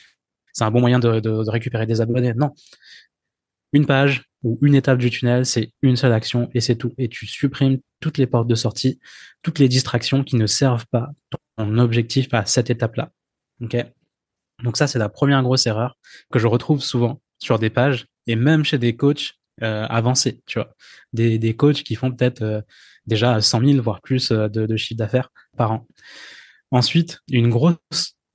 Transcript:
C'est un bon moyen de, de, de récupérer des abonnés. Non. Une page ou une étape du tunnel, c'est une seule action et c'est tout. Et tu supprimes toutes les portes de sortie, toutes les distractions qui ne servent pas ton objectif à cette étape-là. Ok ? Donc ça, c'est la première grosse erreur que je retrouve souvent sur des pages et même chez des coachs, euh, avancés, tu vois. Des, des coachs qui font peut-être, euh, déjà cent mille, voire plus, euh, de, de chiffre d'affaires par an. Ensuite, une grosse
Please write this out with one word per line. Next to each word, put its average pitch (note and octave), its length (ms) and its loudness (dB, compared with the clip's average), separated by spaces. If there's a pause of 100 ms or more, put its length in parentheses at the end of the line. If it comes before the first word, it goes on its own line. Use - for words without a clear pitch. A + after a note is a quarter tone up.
(540)
C'est - 100 -2
un A2 60 0
bon A#2+ 100 2
moyen B2 180 4
de, A2+ 220 2
de, A2 240 -2
de G#2+ 60 -6
récupérer A2+ 340 -4
des A2+ 160 -2
abonnés. A#2+ 340 0
Non. C#3 200 -2 (1200)
Une D3 120 4
page C#3 460 2 (120)
ou A#2 200 -2
une C#3+ 120 6
étape C3 240 4
du B2 120 0
tunnel, B2 340 0
c'est - 280 -2 (100)
une C3 140 4
seule B2 160 4
action A2+ 420 -2
et B2 60 0
c'est A#2 160 0
tout. A#2 200 -8
Et B2+ 120 -4
tu - 180 -16
supprimes C3+ 520 0 (220)
toutes - 160 -6
les C3+ 100 2
portes A#2 200 0
de A#2+ 80 2
sortie, E3+ 460 -2 (420)
toutes - 160 -6
les C#3 100 6
distractions C3 560 0
qui C3 120 -2
ne A2 100 2
servent A#2+ 440 0
pas B2 200 -2 (480)
ton G#2+ 200 -2
objectif A#2+ 540 0
à A2+ 140 0
cette A#2+ 240 0
étape-là. A#2 400 -4 (500)
Ok ? A#2+ 160 -6 (840)
Donc A#2 160 -4
ça, D3+ 80 0
c'est C3 120 -4
la G#2+ 120 -2
première C#3 320 2
grosse B2+ 240 0
erreur A2+ 320 -4 (320)
que B2+ 80 2
je A2+ 80 2
retrouve B2 340 0
souvent A#2+ 400 -2 (180)
sur A#2+ 200 0
des A2 100 0
pages B2+ 380 0 (200)
et A#2 100 -2
même D3+ 280 2
chez D3 140 -2
des A#2 180 0
coachs, C#3+ 380 -2 (280)
euh, A2 260 -4
avancés, A#2 580 0
tu - 120 -8
vois. - 160 -8 (380)
Des, A2+ 260 0
des A2+ 160 0
coachs C#3+ 280 2
qui - 140 -8
font C3 140 -2
peut-être, B2 320 -2
euh, G#2+ 180 -4 (460)
déjà A2 340 2
cent A2+ 200 2
mille, C#3 200 4
voire A2 200 -4
plus, - 300 -2
euh, A2 180 0
de, A2 180 -2
de A2 100 -2
chiffre A2 220 -6
d'affaires A2+ 320 -2 (260)
par A2 160 0
an. A2+ 140 -8 (840)
Ensuite, C#3+ 500 0 (100)
une A#2+ 180 2
grosse C3+ 680 0 (180)